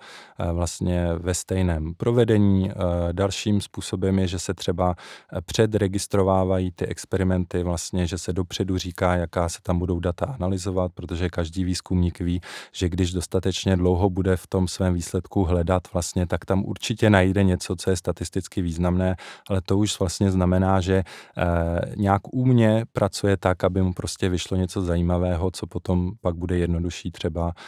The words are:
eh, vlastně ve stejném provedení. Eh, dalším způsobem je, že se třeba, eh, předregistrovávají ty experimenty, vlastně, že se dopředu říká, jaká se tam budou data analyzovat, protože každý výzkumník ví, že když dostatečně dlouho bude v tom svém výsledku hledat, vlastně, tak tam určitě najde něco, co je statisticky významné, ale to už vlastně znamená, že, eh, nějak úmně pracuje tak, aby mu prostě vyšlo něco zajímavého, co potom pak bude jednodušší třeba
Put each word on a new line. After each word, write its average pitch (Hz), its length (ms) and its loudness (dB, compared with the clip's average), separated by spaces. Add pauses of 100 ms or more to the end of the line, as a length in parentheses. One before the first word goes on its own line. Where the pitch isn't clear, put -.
(380)
eh, 87 140 -2
vlastně 87 560 0 (100)
ve 87 160 -2
stejném 85 600 -2
provedení. 104 760 4
Eh, - 40 -10 (380)
dalším 98 480 0
způsobem 95 580 -2
je, 95 80 2
že 90 120 -4
se 92 160 -6
třeba, 90 400 0 (380)
eh, 90 80 -4
předregistrovávají 95 1300 2
ty 92 160 -6
experimenty, 92 760 -2
vlastně, 87 440 -2
že 85 120 -4
se - 140 -6
dopředu 92 460 -2
říká, 90 360 0
jaká 87 340 0
se - 140 -8
tam 90 160 0
budou 87 220 0
data 87 260 -2
analyzovat, 90 680 -2
protože 87 340 -4
každý 85 360 -4
výzkumník 90 560 -2
ví, 87 200 -2 (320)
že 92 160 -2
když 87 240 0
dostatečně 92 640 0
dlouho 90 340 4
bude 92 260 2
v - 100 -16
tom 92 220 0
svém 92 260 0
výsledku 92 500 -2
hledat, 87 380 2 (100)
vlastně, 90 340 -2
tak - 180 -4
tam 98 200 0
určitě 107 460 0
najde 95 340 6
něco, 90 320 0
co - 140 -2
je 92 60 2
statisticky - 640 -4
významné, 90 540 0 (320)
ale 95 120 0
to 98 180 0
už 104 200 0
vlastně 98 380 0
znamená, 92 440 4
že, 95 220 2 (340)
eh, 85 440 0 (160)
nějak 98 260 2 (100)
úmně 117 600 4
pracuje 98 440 2
tak, 92 280 0
aby 92 180 2
mu 92 100 2
prostě - 360 -4
vyšlo 90 280 -2
něco 92 260 -2
zajímavého, 87 680 0
co - 160 -8
potom 90 540 -2
pak 87 160 -2
bude 87 220 -2
jednodušší 85 520 -2
třeba 85 420 -4 (160)